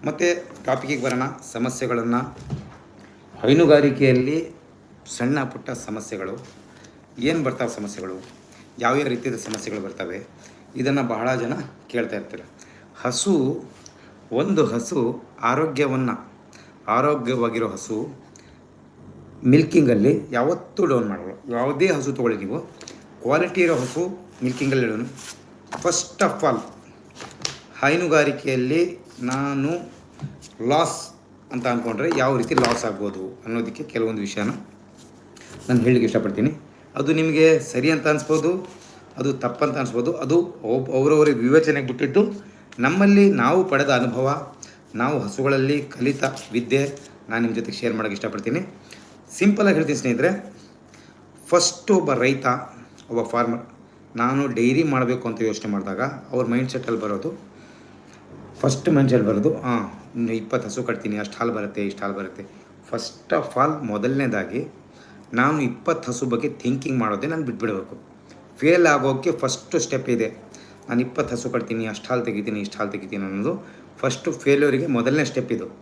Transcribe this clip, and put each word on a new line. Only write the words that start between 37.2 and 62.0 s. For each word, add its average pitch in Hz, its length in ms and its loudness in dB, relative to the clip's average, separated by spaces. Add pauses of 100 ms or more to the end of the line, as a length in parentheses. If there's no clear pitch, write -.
ಸರಿ 131 240 2
ಅಂತ 147 180 -2
ಅನ್ಸ್ಬೋದು, 156 380 0 (680)
ಅದು 135 100 0 (140)
ತಪ್ಪಂತ 127 380 0
ಅನ್ಸ್ಬೋದು. 120 300 -2 (120)
ಅದು 143 140 4 (380)
ಒಬ್-, 131 240 -2
ಅವರವರ 151 300 6 (140)
ವಿವೇಚನೆಗೆ 143 480 6
ಬಿಟ್ಟಿದ್ದು. 143 320 2 (640)
ನಮ್ಮಲ್ಲಿ 202 400 8 (180)
ನಾವು 151 160 6 (120)
ಪಡೆದ 139 200 4 (100)
ಅನುಭವ, 123 260 0 (720)
ನಾವು 139 140 0 (100)
ಹಸುಗಳಲ್ಲಿ 135 520 2 (160)
ಕಲಿತ 135 300 0 (320)
ವಿದ್ಯೆ 120 260 2 (480)
ನಾನು 113 140 0
ನಿಮ್ಮ 110 160 0
ಜೊತೆಗೆ - 220 -6
ಶೇರ್ 117 160 -2
ಮಾಡೋಕ್ಕೆ 101 220 -4
ಇಷ್ಟಪಡ್ತೀನಿ. 113 420 -4 (760)
ಸಿಂಪಲಾಗಿ 202 420 4
ಹೇಳ್ತೀನಿ 147 220 0
ಸ್ನೇಹಿತರೆ, 131 300 2 (1200)
ಫಸ್ಟು - 480 2
ಒಬ್ಬ 147 140 0 (100)
ರೈತ, 135 220 2 (640)
ಒಬ್ಬ 117 100 0 (100)
ಫಾರ್ಮರ್, 117 320 0 (580)
ನಾನು 131 200 2 (160)
ಡೈರಿ 127 260 4 (100)
ಮಾಡಬೇಕು 127 360 0
ಅಂತ 107 100 -8 (100)
ಯೋಚನೆ 104 260 -6
ಮಾಡಿದಾಗ 98 260 -4 (320)
ಅವ್ರ 123 100 0 (100)
ಮೈಂಡ್ಸೆಟ್ಟಲ್ಲಿ 123 520 -2
ಬರೋದು, 104 260 -4 (1300)
ಫಸ್ಟ್ - 340 0
ಮೈಂಡ್ಸೆಟ್ 123 340 4
ಬರೋದು, 104 220 2 (140)
ಹಾಂ, 117 180 -2 (340)
ಇನ್ನು 113 240 -2
ಇಪ್ಪತ್ತು 117 280 -4
ಹಸು 123 180 -8
ಕಟ್ತೀನಿ, 104 340 -4
ಅಷ್ಟು 101 180 -10
ಹಾಲು 117 180 -2
ಬರುತ್ತೆ, 104 320 -6
ಇಷ್ಟು 98 140 -10